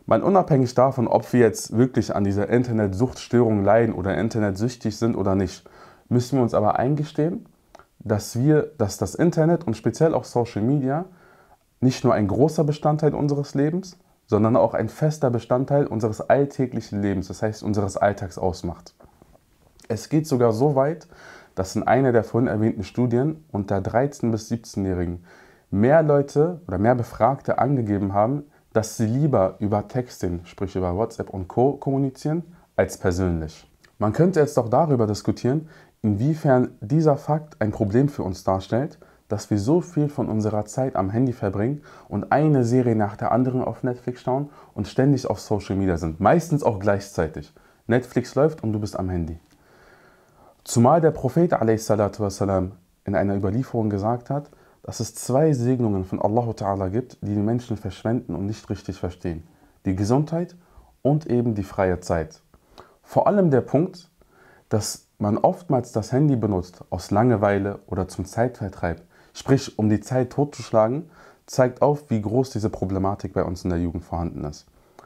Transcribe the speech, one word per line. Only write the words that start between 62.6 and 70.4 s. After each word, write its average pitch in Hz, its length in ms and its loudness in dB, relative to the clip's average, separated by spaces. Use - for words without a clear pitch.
Vor - 240 0
allem 190 240 4
der 131 120 6
Punkt, - 500 -2
dass - 380 -4
man 104 220 0
oftmals 147 540 0
das 107 180 -4
Handy 139 240 4
benutzt 104 560 -2
aus 90 180 -8
Langeweile 101 800 2
oder 92 200 -4
zum - 180 -8
Zeitvertreib, 104 760 -4
sprich - 460 -2
um 107 100 2
die 104 100 2
Zeit 123 320 -2
totzuschlagen, 135 800 0